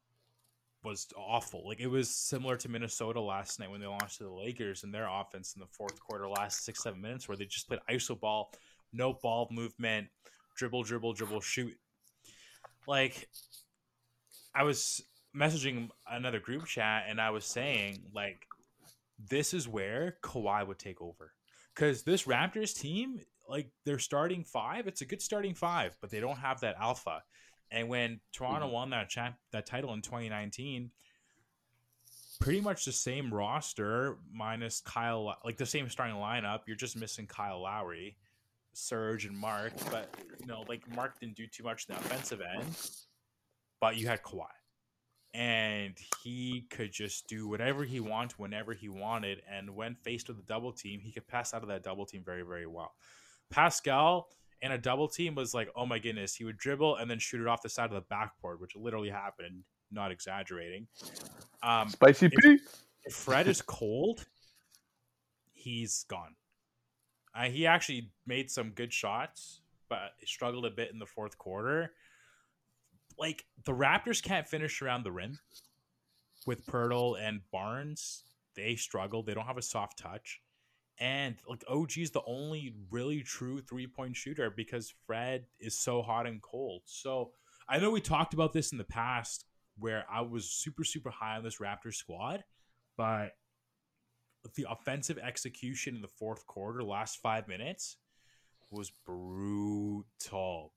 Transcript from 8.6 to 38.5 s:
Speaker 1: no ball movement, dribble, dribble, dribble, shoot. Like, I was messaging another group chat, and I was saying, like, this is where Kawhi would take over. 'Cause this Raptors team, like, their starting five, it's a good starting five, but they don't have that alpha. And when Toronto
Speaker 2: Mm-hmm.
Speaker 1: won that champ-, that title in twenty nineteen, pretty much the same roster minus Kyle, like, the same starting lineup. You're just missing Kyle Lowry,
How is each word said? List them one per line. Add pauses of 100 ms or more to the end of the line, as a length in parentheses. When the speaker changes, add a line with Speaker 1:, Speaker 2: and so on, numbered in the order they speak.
Speaker 1:
no
ball
movement, (480)
dribble,
dribble,
dribble,
shoot. (1120)
Like, (1300)
I
was (320)
messaging (200)
another
group
chat,
and
I
was
saying,
like, (720)
this
is
where
Kawhi
would
take
over. (420)
'Cause
this
Raptors
team, (280)
like, (120)
their
starting
five,
it's
a
good
starting
five,
but
they
don't
have
that
alpha. (460)
And
when (120)
Toronto
Speaker 2:
Mm-hmm.
Speaker 1:
won
that
champ-, (120)
that
title
in
twenty
nineteen, (1500)
pretty
much
the
same
roster (140)
minus
Kyle,
like,
the
same
starting
lineup.
You're
just
missing
Kyle
Lowry, (560)